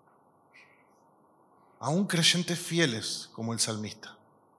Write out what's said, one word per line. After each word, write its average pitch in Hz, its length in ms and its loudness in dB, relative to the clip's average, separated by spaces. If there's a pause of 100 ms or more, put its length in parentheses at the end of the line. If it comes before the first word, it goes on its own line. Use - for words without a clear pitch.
(1800)
Aún 165 260 2
creyentes 170 520 2
fieles 147 760 0
como 113 200 -6
el 113 80 -4
salmista. 107 560 -4 (420)